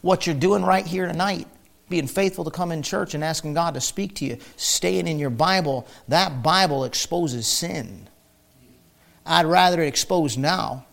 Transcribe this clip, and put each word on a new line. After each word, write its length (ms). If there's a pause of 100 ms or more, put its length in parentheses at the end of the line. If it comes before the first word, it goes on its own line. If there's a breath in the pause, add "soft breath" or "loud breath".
What 240
you're 100
doing 280
right 240
here 180
tonight, 400 (440)
being 180
faithful 380
to 40
come 220
in 100
church 320
and 100
asking 300
God 220
to 60
speak 340
to 100
you, 140 (180 loud breath)
staying 500
in 120
your 100
Bible, 560 (220 loud breath)
that 340
Bible 440
exposes 600
sin. 600 (1200 soft breath)
I'd 180
rather 380
it 40
exposed 520
now. 540